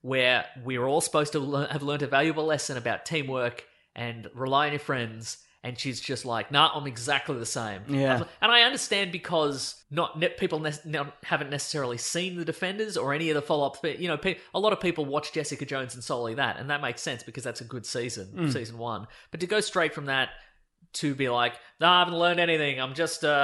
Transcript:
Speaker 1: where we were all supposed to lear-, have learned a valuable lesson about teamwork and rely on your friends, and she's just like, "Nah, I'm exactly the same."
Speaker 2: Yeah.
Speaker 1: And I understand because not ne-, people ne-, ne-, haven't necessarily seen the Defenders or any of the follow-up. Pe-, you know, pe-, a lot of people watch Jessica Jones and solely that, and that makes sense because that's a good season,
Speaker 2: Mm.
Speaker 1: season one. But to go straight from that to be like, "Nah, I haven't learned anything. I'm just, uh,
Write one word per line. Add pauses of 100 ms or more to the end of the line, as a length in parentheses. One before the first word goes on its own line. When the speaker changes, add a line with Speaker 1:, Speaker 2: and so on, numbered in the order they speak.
Speaker 1:
where (180)
we
were
all
supposed
to
lear-,
have
learned
a
valuable
lesson
about
teamwork (300)
and
rely
on
your
friends, (260)
and
she's
just
like,
"Nah,
I'm
exactly
the
same."
Speaker 2:
Yeah. (180)
Speaker 1:
And
I
understand
because
not
ne-,
people
ne-, (140)
ne-, (240)
haven't
necessarily
seen
the
Defenders
or
any
of
the
follow-up.
Pe-,
you
know,
pe-, (160)
a
lot
of
people
watch
Jessica
Jones
and
solely
that,
and
that
makes
sense
because
that's
a
good
season,
Speaker 2:
Mm.
Speaker 1:
season
one. (240)
But
to
go
straight
from
that (640)
to
be
like, (260)
"Nah,
I
haven't
learned
anything.
I'm
just,
uh, (160)